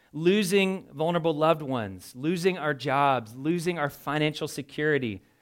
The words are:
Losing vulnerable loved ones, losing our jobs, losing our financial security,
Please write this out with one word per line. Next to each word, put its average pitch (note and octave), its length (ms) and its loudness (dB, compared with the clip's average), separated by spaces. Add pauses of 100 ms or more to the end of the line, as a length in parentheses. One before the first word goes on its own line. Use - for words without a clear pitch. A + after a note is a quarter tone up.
(120)
Losing F#3+ 800 2
vulnerable D#3+ 400 0
loved D#3 300 2
ones, G#2+ 520 -6
losing E3+ 440 0
our D3 160 -2
jobs, C3 600 0
losing E3 440 -2
our D3 100 0
financial D3+ 580 -2
security, C#3 760 -2 (200)